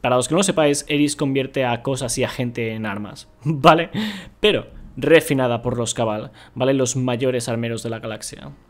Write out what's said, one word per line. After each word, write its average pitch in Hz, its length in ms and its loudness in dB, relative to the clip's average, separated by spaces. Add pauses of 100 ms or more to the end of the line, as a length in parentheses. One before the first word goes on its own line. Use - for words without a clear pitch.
para 123 160 2
los 123 100 0
que 151 60 -2
no 170 60 2
lo 202 40 4
sepáis, 143 460 2
Eris 147 260 2
convierte 135 480 -2
a 120 180 -2
cosas 131 360 -4
y 127 80 0
a - 40 -6
gente 120 440 -4
en 110 120 -8
armas, 104 500 -10
<laughs> - 80 -20
¿vale? 156 460 6 (520)
Pero 196 260 2 (300)
refinada 135 640 4
por 120 160 -2
los 117 160 -2
Cabal, 113 380 -4 (240)
¿vale? 127 180 2
Los 131 240 0
mayores 127 500 0
armeros 117 360 -4
de 117 60 -6
la 113 100 -6
galaxia. 110 520 -12 (180)